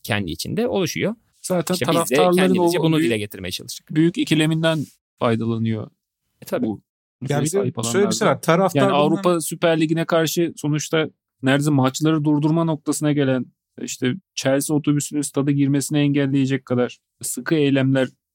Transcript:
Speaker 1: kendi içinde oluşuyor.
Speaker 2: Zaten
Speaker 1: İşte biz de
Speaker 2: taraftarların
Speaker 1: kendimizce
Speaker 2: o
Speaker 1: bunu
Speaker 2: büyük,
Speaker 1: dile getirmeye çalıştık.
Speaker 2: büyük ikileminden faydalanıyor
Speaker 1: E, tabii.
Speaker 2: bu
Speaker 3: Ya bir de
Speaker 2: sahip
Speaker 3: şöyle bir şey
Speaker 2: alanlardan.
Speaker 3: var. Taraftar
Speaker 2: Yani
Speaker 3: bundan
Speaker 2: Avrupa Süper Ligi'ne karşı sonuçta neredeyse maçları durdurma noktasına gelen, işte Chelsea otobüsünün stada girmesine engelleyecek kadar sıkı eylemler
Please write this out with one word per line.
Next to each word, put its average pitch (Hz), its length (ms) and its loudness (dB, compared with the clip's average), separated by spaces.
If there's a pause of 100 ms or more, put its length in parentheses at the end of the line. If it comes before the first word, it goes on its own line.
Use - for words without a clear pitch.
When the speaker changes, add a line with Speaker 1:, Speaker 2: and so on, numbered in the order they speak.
Speaker 1:
kendi 104 280 -2
içinde 180 360 -4
oluşuyor. 180 480 -2 (260)
Speaker 2:
Zaten 180 320 -2
Speaker 1:
İşte 180 140 -4
biz 170 40 2
de - 20 2
Speaker 2:
taraftarların 170 420 2
Speaker 1:
kendimizce 180 440 2
Speaker 2:
o 151 40 0
Speaker 1:
bunu 160 140 2
Speaker 2:
büyük, 160 120 2
Speaker 1:
dile 113 80 0
getirmeye 98 340 -8
çalıştık. - 440 -12
Speaker 2:
büyük 165 220 2
ikileminden 160 680 0 (340)
faydalanıyor 113 680 -2 (540)
Speaker 1:
E, - 40 -20
tabii. 127 200 -4
Speaker 2:
bu 107 160 -4 (480)
Speaker 3:
Ya 143 100 -2
bir 143 60 -2
de 151 40 -4
Speaker 2:
sahip 196 260 -2 (160)
Speaker 3:
şöyle 202 160 2
bir 180 60 -2
şey 196 140 0
Speaker 2:
alanlardan. - 0 -
Speaker 3:
var. 131 140 0
Taraftar 170 400 2
Speaker 2:
Yani 135 80 4
Speaker 3:
bundan 143 100 2
Speaker 2:
Avrupa 170 420 2
Süper 165 400 0
Ligi'ne 160 240 0
karşı 165 520 0
sonuçta 151 520 -2 (340)
neredeyse 143 280 2
maçları 147 520 2
durdurma 156 400 2
noktasına 151 480 -2
gelen, 131 340 0 (360)
işte 123 320 -4 (220)
Chelsea 139 400 0
otobüsünün 147 460 -2
stada 143 300 -2
girmesine 143 480 0
engelleyecek 139 680 0
kadar 123 320 -2 (240)
sıkı - 340 -4
eylemler 135 520 2 (280)